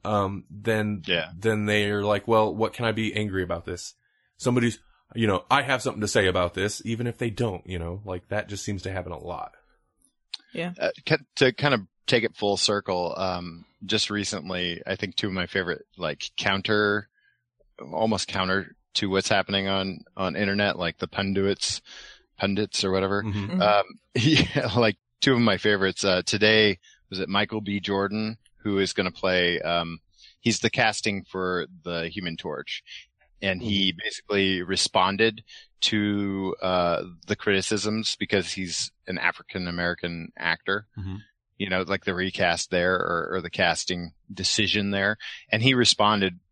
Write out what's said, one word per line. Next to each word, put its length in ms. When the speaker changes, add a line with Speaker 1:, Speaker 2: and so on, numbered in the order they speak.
Speaker 1:
Um, 460
then, 560
Speaker 2:
Yeah. 300
Speaker 1:
then 300
they're 360
like, 260
"Well, 260
what 180
can 120
I 80
be 220
angry 280
about 220
this?" 300
Somebody's, 420
you 120
know, 240
"I 120
have 200
something 200
to 60
say 180
about 280
this," 300
even 220
if 120
they 120
don't, 360
you 120
know, 260
like, 240
that 200
just 160
seems 180
to 100
happen 200
a 60
lot. 340
Speaker 3:
Yeah. 260
Speaker 2:
Uh, 120
ca-, 120
to 160
kind 220
of 60
take 160
it 140
full 200
circle, 600
um, 480
just 260
recently, 760
I 100
think 200
two 100
of 60
my 140
favorite, 400
like, 400
counter, 720
almost 360
counter 480
to 160
what's 180
happening 400
on, 320
on 200
internet, 420
like 200
the 100
pundits, 720
pundits 460
or 80
whatever. 320
Speaker 1:
Mm-hmm. 360
Speaker 3:
Mm-hmm. 20
Speaker 2:
Um, 220
<laughs> 140
yeah, 640
like, 180
two 140
of 60
my 160
favorites, 480
uh, 180
today, 560
was 100
it 80
Michael 320
B. 200
Jordan, 580
who 160
is 140
gonna 200
play, 480
um, 400
he's 200
the 100
casting 540
for 420
the 240
Human 280
Torch. 460
And 200
he 300
Speaker 1:
Mm-hmm. 100
Speaker 2:
basically 600
responded 840
to, 800
uh, 400
the 100
criticisms 840
because 360
he's 360
an 120
African-American 1160
actor, 500
Speaker 1:
Mm-hmm. 180
Speaker 2:
you 100
know, 140
like 220
the 100
recast 560
there 260
or, 380
or 80
the 80
casting 600
decision 580
there. 260
And 120
he 120
responded 680